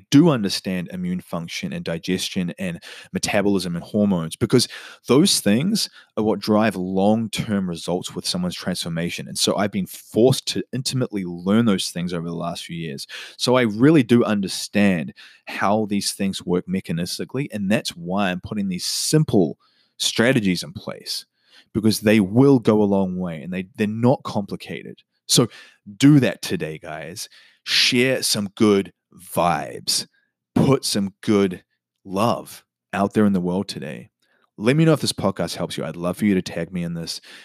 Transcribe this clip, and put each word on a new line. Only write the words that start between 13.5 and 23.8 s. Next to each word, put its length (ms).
I 60
really 420
do 220
understand 880
how 400
these 260
things 340
work 220
mechanistically, 840
and 180
that's 240
why 360
I'm 100
putting 260
these 180
simple 720
strategies 640
in 120
place, 520
because 280
they 180
will 400
go 220
a 20
long 340
way 240
and 120
they, 240
they're 100